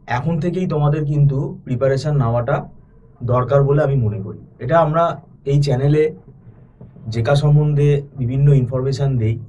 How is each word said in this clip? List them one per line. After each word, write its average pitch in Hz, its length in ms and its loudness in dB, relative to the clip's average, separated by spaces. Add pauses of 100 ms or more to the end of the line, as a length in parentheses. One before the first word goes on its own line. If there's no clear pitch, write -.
(180)
এখন 165 160 -2 (100)
থেকেই 180 300 -2
তোমাদের 147 360 0
কিন্তু 139 280 2 (260)
প্রিপারেশন 135 580 -2
নেওয়াটা 120 340 0 (760)
দরকার 127 360 2
বলে 147 180 2
আমি 135 180 0
মনে 98 220 -2
করি। - 140 -14 (240)
এটা 156 200 0
আমরা 160 200 0 (460)
এই 143 160 2
চ্যানেলে 143 360 2 (1120)
জেকা 117 280 0
সম্বন্ধে 147 460 2 (320)
বিভিন্ন 135 260 0 (160)
ইনফরমেশন 131 480 -2 (120)
দেই 113 140 0 (120)